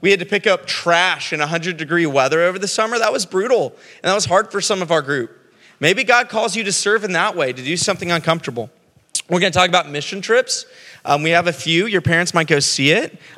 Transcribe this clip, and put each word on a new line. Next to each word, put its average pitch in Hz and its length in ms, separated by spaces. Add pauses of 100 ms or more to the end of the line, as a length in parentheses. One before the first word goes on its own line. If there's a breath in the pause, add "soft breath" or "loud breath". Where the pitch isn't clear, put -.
we 196 100
had 196 100
to 175 60
pick 202 200
up 185 200
trash 170 640
in 151 100
a 147 40
hundred 170 300
degree 160 300
weather 139 360
over 185 160
the 190 100
summer. 220 300
That 220 140
was 240 140
brutal, 196 500 (260 loud breath)
and 180 80
that 190 40
was 208 100
hard 208 260
for 202 120
some 196 180
of 165 100
our 156 120
group. 135 280 (480 soft breath)
Maybe 190 260
God 240 260
calls 214 260
you 226 80
to 196 80
serve 208 320
in 185 80
that 180 240
way, 135 160
to 127 100
do 151 140
something 180 340
uncomfortable. 156 600 (580)
We're 175 120
gonna 190 120
talk 180 160
about 170 220
mission 151 320
trips. 247 420 (400 loud breath)
Um, 143 200
we 160 60
have 170 180
a 170 40
few. 165 340
Your 202 140
parents 170 320
might 160 140
go 147 140
see 139 320
it. 233 260 (200 loud breath)